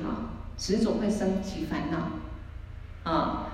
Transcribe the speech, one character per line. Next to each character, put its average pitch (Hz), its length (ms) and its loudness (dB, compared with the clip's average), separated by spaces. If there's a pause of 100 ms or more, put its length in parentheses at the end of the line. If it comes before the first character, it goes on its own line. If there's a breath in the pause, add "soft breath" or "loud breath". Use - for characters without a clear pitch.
好， - 280 -2 (260)
执 208 220 4
着 208 140 6
会 214 160 2
升 190 320 4
起 160 240 -4
烦 156 260 0
恼， - 1160 -6
啊， - 440 2